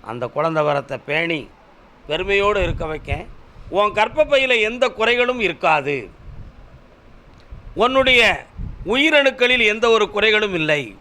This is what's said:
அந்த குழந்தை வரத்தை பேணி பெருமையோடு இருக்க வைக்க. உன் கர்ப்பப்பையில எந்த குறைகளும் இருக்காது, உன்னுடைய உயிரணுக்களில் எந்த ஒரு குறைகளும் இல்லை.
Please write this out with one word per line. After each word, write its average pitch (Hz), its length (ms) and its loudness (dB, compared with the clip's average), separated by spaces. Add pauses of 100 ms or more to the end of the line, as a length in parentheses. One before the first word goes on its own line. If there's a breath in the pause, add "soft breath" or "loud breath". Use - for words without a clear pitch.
(100)
அந்த 120 140 -6 (120)
குழந்தை 156 320 0
வரத்தை 139 300 -4 (100)
பேணி 160 320 -2 (680)
பெருமையோடு 196 580 0
இருக்க 165 260 -4
வைக்க. 147 180 -12 (680)
உன் 208 200 0
கர்ப்பப்பையில 262 580 2 (120)
எந்த 247 160 0 (140)
குறைகளும் 240 480 0
இருக்காது, 151 500 0 (1900)
உன்னுடைய 254 380 4 (720)
உயிரணுக்களில் 269 800 2
எந்த 226 240 0
ஒரு 208 180 2
குறைகளும் 214 460 0
இல்லை. 151 220 0 (180)